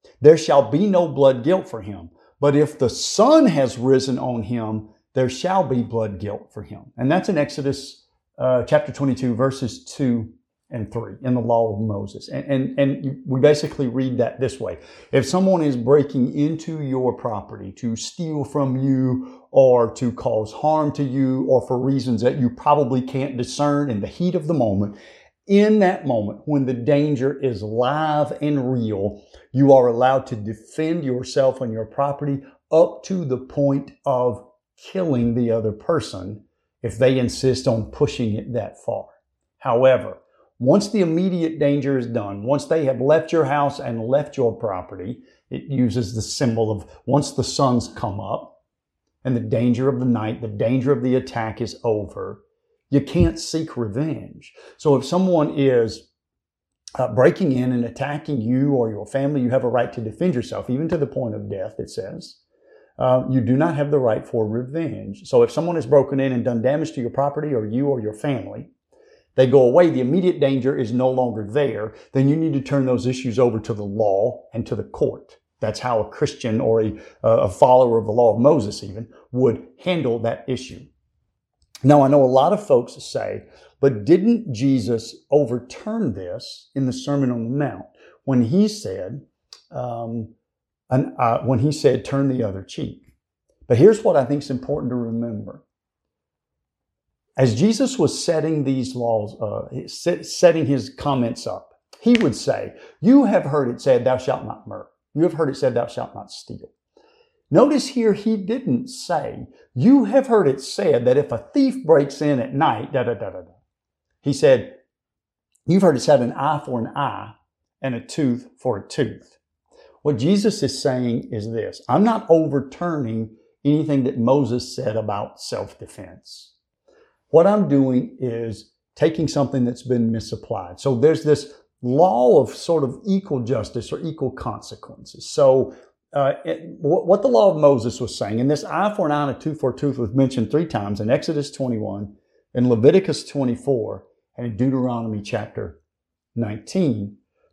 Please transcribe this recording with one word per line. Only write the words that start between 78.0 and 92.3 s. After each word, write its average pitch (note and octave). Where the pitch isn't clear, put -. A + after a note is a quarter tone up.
the G#2+
law A#2
of A2+
Moses B2
even G2
would B2
handle C3
that A2+
issue. -
Now, C#3+
I C3
know C#3+
a -
lot C3
of -
folks B2
say, G#2
"But A2+
didn't F#3
Jesus A#2
overturn C#3+
this F#2+
in C3+
the B2
Sermon C#3
on A#2
the C3
Mount B2+
when B2+
he F#3
said, G2
um, A#2
and, C3
uh, A#2+
when B2
he D3
said, B2
'Turn C#3
the B2+